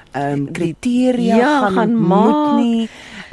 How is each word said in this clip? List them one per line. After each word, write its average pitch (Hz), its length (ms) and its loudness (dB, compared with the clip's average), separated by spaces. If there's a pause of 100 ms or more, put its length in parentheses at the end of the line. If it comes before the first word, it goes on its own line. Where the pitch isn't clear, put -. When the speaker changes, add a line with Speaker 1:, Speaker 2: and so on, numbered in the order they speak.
(140)
Speaker 1:
ehm, 143 320 -4
Speaker 2:
Die 143 60 -8
Speaker 1:
kriteria 240 840 0
Speaker 2:
Ja, 285 240 2
Speaker 1:
gaan 196 120 0
Speaker 2:
gaan 220 160 0
Speaker 1:
ontmoet 226 180 0
Speaker 2:
maak. 226 520 2
Speaker 1:
nie. 233 300 -2 (440)